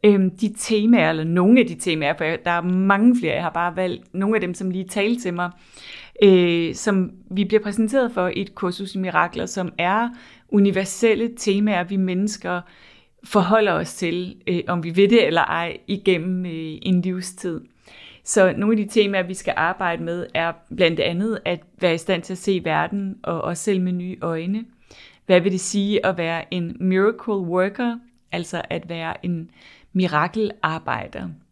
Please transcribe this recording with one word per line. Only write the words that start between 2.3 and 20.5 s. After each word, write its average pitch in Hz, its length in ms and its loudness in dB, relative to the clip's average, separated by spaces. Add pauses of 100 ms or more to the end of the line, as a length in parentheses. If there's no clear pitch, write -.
er 170 100 0
mange 196 580 4
flere, 165 140 -2
jeg 156 100 -2
har 170 60 -2
bare 170 260 -2
valgt 185 380 -6
nogle 196 220 0
af 214 60 0
dem, 180 120 -4
som 190 160 -6
lige 185 180 -6
talte 233 340 -2
til 180 120 -6
mig, 175 180 -4 (720)
øh, 175 520 6
som 190 360 0 (200)
vi 190 140 0
bliver 214 180 2
præsenteret 226 480 0
for 185 160 0
i - 140 -2
et 190 140 -8
kursus 190 400 -6
i - 20 -4
mirakler, 170 480 0
som 180 320 -6
er 202 320 0 (400)
universelle 202 880 2
temaer, 202 460 0
vi 190 120 -6
mennesker 185 640 -2 (640)
forholder 208 480 2
os 160 220 -4
til, 180 420 -6 (120)
øh, 180 200 -2
om 175 160 -2
vi 170 60 -6
vil 190 200 6
det 214 180 6
eller 165 140 2
ej, 170 360 -2 (100)
igennem, 185 580 0
øh, 160 360 -10
en 180 200 2
livstid. 180 600 -6 (600)
Så 185 340 4
nogle 214 220 2
af 208 80 -2
de 208 60 -14
temaer, 196 300 2
vi 180 100 -6
skal - 240 -6
arbejde 170 460 -2
med, 170 300 -6
er 165 180 -2 (240)